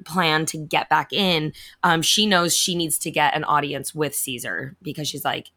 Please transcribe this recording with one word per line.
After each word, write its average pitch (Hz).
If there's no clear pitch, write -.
plan 160
to 160
get 156
back 156
in, 165
um, 165
she 214
knows 175
she -
needs 170
to 160
get 147
an 156
audience 143
with 151
Caesar 123
because 147
she's 143
like 131